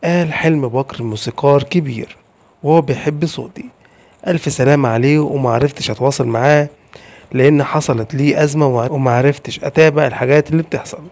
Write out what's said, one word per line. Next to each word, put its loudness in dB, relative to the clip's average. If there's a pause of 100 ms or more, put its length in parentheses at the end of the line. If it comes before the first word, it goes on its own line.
قال: 0
"حلمي 0
بكر -6
موسيقار 0
كبير -4 (460)
وهو 4
بيحب -4
صوتي، -10 (600)
ألف -2
سلامة 2
عليه، 2
ومعرفتش -2
أتواصل 0
معاه 2 (640)
لأن 4
حصلت -2
لي 2
أزمة 2
ومع-، 0
ومعرفتش 0
أتابع 2
الحاجات 0
اللي 0
بتحصل -10